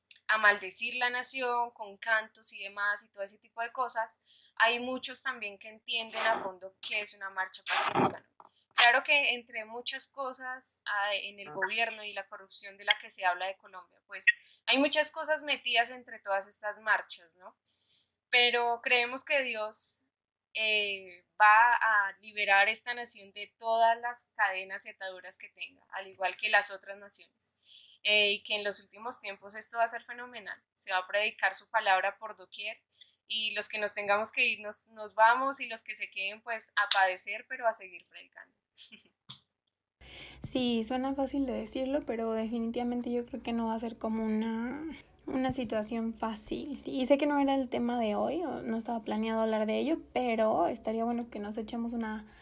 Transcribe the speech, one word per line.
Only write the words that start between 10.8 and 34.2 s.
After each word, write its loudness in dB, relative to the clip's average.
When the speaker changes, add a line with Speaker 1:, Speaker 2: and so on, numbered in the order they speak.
Speaker 1:
ah, 0
en -8
el -14
gobierno -2
y -10
la -8
corrupción -12
de -16
la 2
que -12
se -6
habla 0
de -6
Colombia, -20
pues -10
hay 4
muchas 4
cosas -2
metidas 2
entre -14
todas 0
estas -8
marchas, -2
¿no? -20
Pero 4
creemos 0
que 0
Dios, -8
eh, -2
va 10
a 2
liberar 4
esta -4
nación -10
de -12
todas 6
las -8
cadenas -2
y -14
ataduras -12
que -18
tenga, -20
al -10
igual -4
que -4
las 6
otras -12
naciones. -16
Eh, 6
y -2
que -4
en 0
los -2
últimos -12
tiempos -12
esto -8
va 6
a 2
ser -8
fenomenal, -12
se -8
va 2
a -4
predicar 0
su -14
palabra 2
por -12
doquier, -12
y -2
los -2
que -6
nos -2
tengamos 0